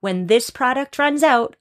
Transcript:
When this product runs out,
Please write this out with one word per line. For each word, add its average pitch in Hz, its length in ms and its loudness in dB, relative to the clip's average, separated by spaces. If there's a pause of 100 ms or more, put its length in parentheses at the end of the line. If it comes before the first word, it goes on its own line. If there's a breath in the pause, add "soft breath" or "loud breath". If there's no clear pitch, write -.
When 180 260 -4
this 233 220 2
product 269 500 -4
runs 294 240 0
out, 247 380 2